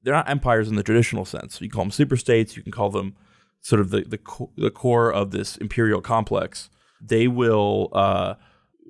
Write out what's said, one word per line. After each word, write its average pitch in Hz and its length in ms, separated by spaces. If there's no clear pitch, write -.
they're 127 120
not 139 140
empires 120 400
in 107 80
the 104 60
traditional 110 440
sense. - 340
You 90 80
call 101 160
them 101 60
superstates, 123 640
you - 60
can - 100
call 104 160
them 98 260
sort 110 180
of 95 100
the, 104 100
the, - 160
co-, - 400
the 110 140
core 117 420
of 101 200
this 98 260
imperial 107 420
complex. 104 720
They 113 280
will, 107 640
uh, 98 420